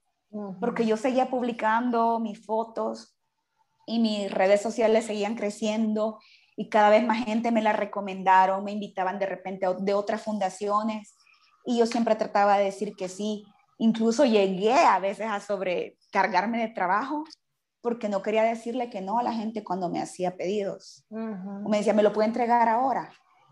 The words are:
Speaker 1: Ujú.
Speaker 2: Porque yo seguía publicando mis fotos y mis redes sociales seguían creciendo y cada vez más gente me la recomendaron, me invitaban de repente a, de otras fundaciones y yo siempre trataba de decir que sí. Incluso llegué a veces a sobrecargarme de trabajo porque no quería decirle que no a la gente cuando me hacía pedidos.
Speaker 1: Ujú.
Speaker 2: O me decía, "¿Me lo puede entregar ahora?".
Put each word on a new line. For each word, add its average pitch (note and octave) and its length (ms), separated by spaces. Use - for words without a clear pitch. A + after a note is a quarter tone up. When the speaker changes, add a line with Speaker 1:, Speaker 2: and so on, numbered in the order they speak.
Speaker 1:
Ujú. G3+ 280
Speaker 2:
Porque A#3 260
yo G#3+ 120
seguía B3+ 320
publicando A#3 880
mis G#3 260
fotos A3+ 680
y A3+ 140
mis G#3+ 320
redes G3 300
sociales A3 440
seguían G#3+ 300
creciendo G#3+ 840
y G#3+ 120
cada G#3 200
vez A3 160
más A3+ 180
gente A3+ 280
me A3 100
la G#3+ 120
recomendaron, F#3+ 920
me G3+ 80
invitaban G3+ 480
de G3 80
repente F#3+ 400
a, F3+ 60
de G3 200
otras G#3 300
fundaciones G#3 920
y A#3+ 120
yo A#3 80
siempre A#3 300
trataba G3+ 420
de G3+ 80
decir G3 320
que F#3 120
sí. G#3 360
Incluso A3+ 480
llegué G3+ 480
a C4 260
veces G3+ 300
a G3+ 100
sobrecargarme F#3+ 1200
de A3 100
trabajo A#3 540
porque A#3 280
no G3 140
quería A3 200
decirle A#3 460
que G#3 120
no G3 180
a A#3+ 40
la A3+ 100
gente A3 300
cuando F3+ 260
me E3 120
hacía F3+ 340
pedidos. G3 760
Speaker 1:
Ujú. G3+ 540
Speaker 2:
O G#3 60
me G#3 80
decía, G#3 160
"¿Me G#3 100
lo G#3 80
puede G#3+ 160
entregar A#3 400
ahora?". A#3 440